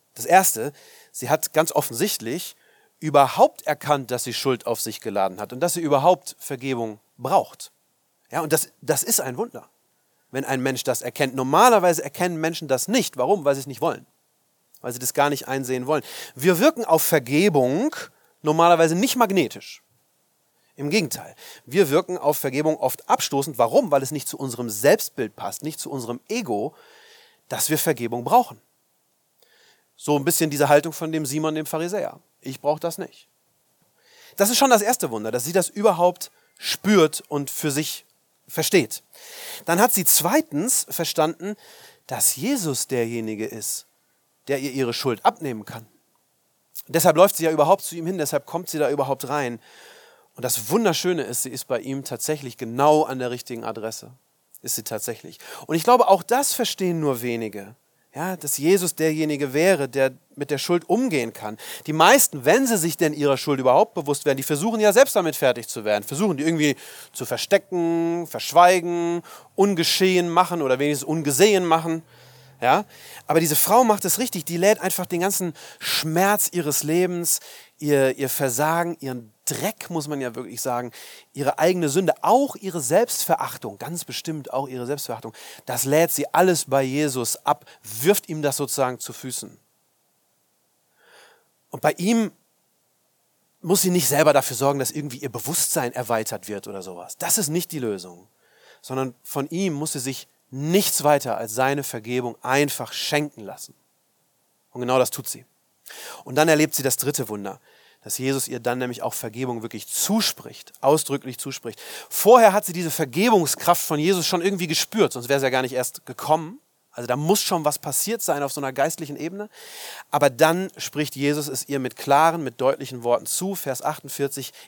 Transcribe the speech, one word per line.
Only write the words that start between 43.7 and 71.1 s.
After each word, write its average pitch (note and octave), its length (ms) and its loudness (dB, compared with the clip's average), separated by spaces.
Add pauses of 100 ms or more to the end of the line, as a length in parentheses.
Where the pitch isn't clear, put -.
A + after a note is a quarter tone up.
der C#3 120 -2
ihr C3+ 120 -6
ihre B2+ 220 -2
Schuld A#2 320 -2
abnehmen A#2 400 -2
kann. A2+ 220 -16 (1000)
Deshalb E3 300 4
läuft G3 180 6
sie E3 100 -2
ja D#3+ 60 2
überhaupt D#3+ 300 4
zu - 140 -10
ihm E3 100 -8
hin, F#3 140 -4
deshalb C#3+ 260 -2
kommt F3 240 -8
sie D#3 80 -6
da C#3 140 0
überhaupt C3+ 360 -4
rein. B2+ 320 -4 (760)
Und A#2+ 100 -10
das A#2 240 -4
Wunderschöne F3+ 540 0
ist, A2+ 180 -6
sie C3 80 -6
ist B2+ 160 -10
bei A#2+ 140 -2
ihm C3+ 240 -8
tatsächlich C3+ 540 -6
genau C#3 460 4
an C3 140 -4
der B2+ 140 -6
richtigen A#2+ 320 -10
Adresse. A2+ 480 -10 (500)
Ist - 140 -6
sie - 80 -8
tatsächlich. - 560 -10 (260)
Und D#3 100 -2
ich D#3+ 80 0
glaube, A#3 240 6
auch F#3+ 140 4
das C4 320 -2
verstehen F3+ 460 -2
nur C3 240 0
wenige. A2 520 -6 (400)
Ja, F3+ 200 -6
dass D3+ 220 -6
Jesus F3 380 2
derjenige D3+ 580 0
wäre, D#3+ 360 2
der C3+ 220 2 (240)
mit D3 140 -8
der C#3+ 100 0
Schuld F3 300 0
umgehen E3 440 0
kann. A2 240 -10 (300)
Die D3+ 60 -4
meisten, D#3+ 520 6
wenn A#3 200 6
sie A3+ 120 2
sich D#3+ 200 -2
denn D#3 160 2
ihrer C#3+ 240 2
Schuld C#3 220 -2
überhaupt C3 360 4
bewusst D3 300 -4
werden, C#3 120 2
die C3+ 60 -6
versuchen G3+ 360 -2
ja G#3 140 4
selbst B3+ 220 6
damit E3+ 200 0
fertig A#2+ 320 0
zu G#2+ 180 -8
werden. G#2 180 0
Versuchen D#3+ 340 -2
die C#3+ 60 -4
irgendwie D#3 320 2 (380)
zu B2 120 -10
verstecken, E3+ 1000 0
verschweigen, E3+ 1000 2 (320)
ungeschehen F#3 720 2
machen E3+ 320 2
oder B2+ 180 2
wenigstens C#3+ 280 0
ungesehen E3 580 4